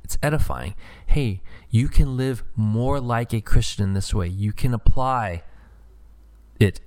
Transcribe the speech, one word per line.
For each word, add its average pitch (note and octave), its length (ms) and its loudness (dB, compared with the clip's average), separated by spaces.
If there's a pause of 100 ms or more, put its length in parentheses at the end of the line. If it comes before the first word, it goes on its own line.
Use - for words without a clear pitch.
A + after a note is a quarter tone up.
It's - 180 -2
edifying. G2+ 540 0 (300)
Hey, G#2 360 -2 (280)
you A#2+ 180 2
can C3+ 300 4
live C3 260 -4 (120)
more A#2 440 -2
like A#2+ 340 -4
a A2+ 60 -2
Christian - 440 2
in G2 100 -2
this G2 200 -4
way. F#2 140 -2
You G2 240 -4
can A#2+ 220 0
apply A#2 680 4 (1160)
it G2+ 280 2